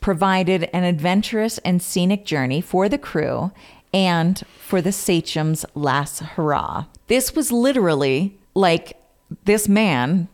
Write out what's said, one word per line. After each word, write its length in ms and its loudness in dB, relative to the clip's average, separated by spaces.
provided 720 0
an 100 0
adventurous 760 0
and 220 0
scenic 460 0
journey 340 -2
for 300 0
the 80 -2
crew 520 -4
and 480 2
for 240 -2
the 100 0
Sachem's 720 -2
last 460 -2
hurrah. 640 -4
This 280 0
was 160 -2
literally, 840 2
like, 480 2
this 240 2
man, 640 2